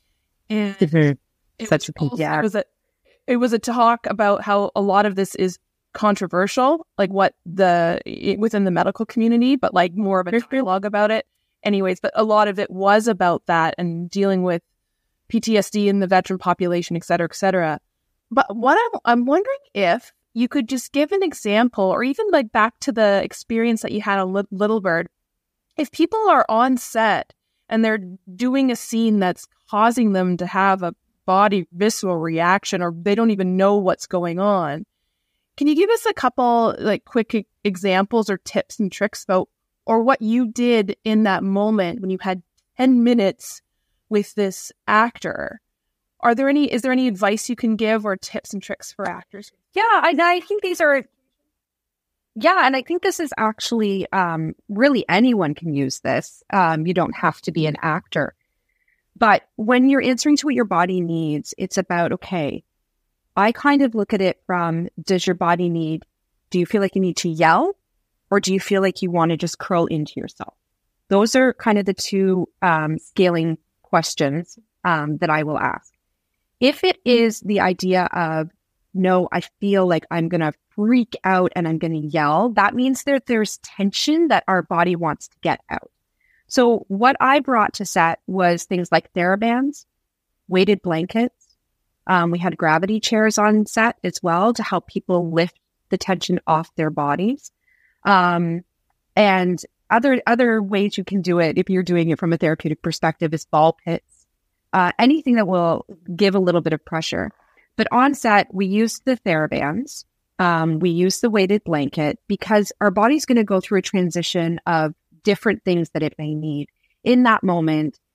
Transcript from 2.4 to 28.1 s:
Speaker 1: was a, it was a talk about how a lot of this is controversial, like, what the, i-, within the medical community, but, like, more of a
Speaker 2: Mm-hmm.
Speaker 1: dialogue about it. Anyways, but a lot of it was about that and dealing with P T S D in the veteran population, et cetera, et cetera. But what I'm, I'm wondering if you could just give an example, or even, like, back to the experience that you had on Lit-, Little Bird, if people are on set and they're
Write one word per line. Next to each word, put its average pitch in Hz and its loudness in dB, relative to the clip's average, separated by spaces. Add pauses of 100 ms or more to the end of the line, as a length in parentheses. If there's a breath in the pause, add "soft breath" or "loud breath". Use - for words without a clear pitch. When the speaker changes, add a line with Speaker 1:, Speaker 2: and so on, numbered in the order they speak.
Speaker 1:
was 214 -2
a, 208 -4 (640)
it 247 0
was 233 0
a 233 2
talk 233 0
about 202 0
how 202 0
a 202 0
lot 202 2
of 196 -4
this 190 -4
is 185 -4 (360)
controversial, 202 0 (120)
like, 196 0
what 190 0 (120)
the, 175 2
i-, - -4
within 208 0
the 185 0
medical 180 -2
community, 233 2
but, - -2
like, 180 2
more 196 0
of 180 -4
a 175 -6
Speaker 2:
Mm-hmm. 233 -2
Speaker 1:
dialogue 196 -2
about 208 0
it. 220 -2 (360)
Anyways, 190 0
but - -4
a 226 2
lot 214 4
of 196 -4
it 202 -4
was 202 2
about 180 0
that 165 0
and 175 -6
dealing 196 0
with 175 -2 (640)
P 226 -2
T 220 2
S - 0
D 202 0
in 202 2
the 190 0
veteran 185 0
population, 175 -2
et 165 -8
cetera, 170 -2
et - -18
cetera. 175 0 (500)
But 226 -4
what 262 2
I'm, 466 -4
I'm 240 2
wondering 415 -2 (160)
if 196 -2 (200)
you 233 -2
could 262 -4
just - -8
give 294 0
an 392 0
example, 226 0
or 185 0
even, 381 -2
like, 277 2
back 226 0
to 269 -4
the 202 2
experience 226 -2
that - -6
you 214 -4
had 196 -2
on 185 -2
Lit-, 202 -2
Little 208 0
Bird, 170 -2 (680)
if 302 -4
people 415 0
are 277 4
on 247 2
set 220 -2 (340)
and 226 0
they're 220 0 (340)